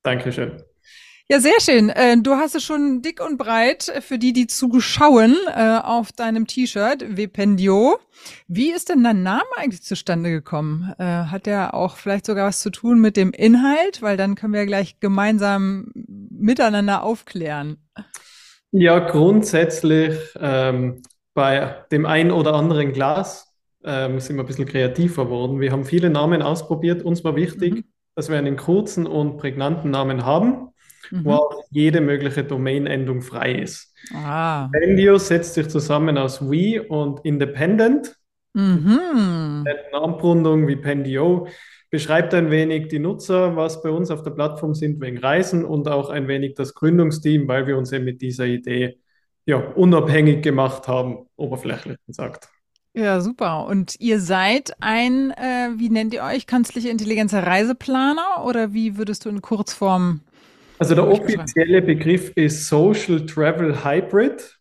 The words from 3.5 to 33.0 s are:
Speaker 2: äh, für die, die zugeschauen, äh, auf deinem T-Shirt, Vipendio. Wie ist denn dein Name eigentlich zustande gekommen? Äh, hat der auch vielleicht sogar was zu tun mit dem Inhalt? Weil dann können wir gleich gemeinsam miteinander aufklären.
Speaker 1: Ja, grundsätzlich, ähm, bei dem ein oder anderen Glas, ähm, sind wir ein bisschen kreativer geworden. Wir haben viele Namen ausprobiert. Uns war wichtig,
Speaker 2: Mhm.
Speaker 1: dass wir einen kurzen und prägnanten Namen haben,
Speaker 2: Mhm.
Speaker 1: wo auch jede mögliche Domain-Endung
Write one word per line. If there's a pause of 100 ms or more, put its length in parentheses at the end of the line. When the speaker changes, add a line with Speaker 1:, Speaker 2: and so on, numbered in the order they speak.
Speaker 2:
äh,
für
die,
die
zugeschauen, (180)
äh,
auf
deinem
T-Shirt,
Vipendio. (500)
Wie
ist
denn
dein
Name (140)
eigentlich
zustande
gekommen?
Äh,
hat
der
auch
vielleicht
sogar
was
zu
tun
mit
dem
Inhalt?
Weil
dann
können
wir
gleich
gemeinsam
miteinander
aufklären. (960)
Speaker 1:
Ja,
grundsätzlich, (220)
ähm, (320)
bei (160)
dem
ein
oder
anderen
Glas, (300)
ähm,
sind
wir
ein
bisschen
kreativer
geworden.
Wir
haben
viele
Namen
ausprobiert.
Uns
war
wichtig,
Speaker 2:
Mhm. (320)
Speaker 1:
dass
wir
einen
kurzen
und
prägnanten
Namen
haben, (400)
Speaker 2:
Mhm.
Speaker 1:
wo
auch
jede
mögliche
Domain-Endung